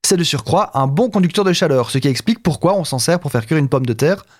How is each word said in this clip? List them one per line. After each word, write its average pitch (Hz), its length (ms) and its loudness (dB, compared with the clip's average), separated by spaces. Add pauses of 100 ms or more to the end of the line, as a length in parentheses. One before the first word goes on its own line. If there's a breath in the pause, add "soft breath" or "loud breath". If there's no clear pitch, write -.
C'est 190 120 2
de 170 60 0
surcroît 156 540 -2
un 135 80 2
bon 165 240 0
conducteur 196 360 0
de 185 80 2
chaleur, 143 380 0
ce - 60 -2
qui 135 120 2
explique 220 340 -2
pourquoi 175 320 0
on 190 80 -2
s'en 135 160 -6
sert 175 220 0
pour 139 100 -6
faire 117 140 -2
cuire 160 120 0
une 143 120 0
pomme 131 160 0
de 120 80 -2
terre 156 320 0 (140 soft breath)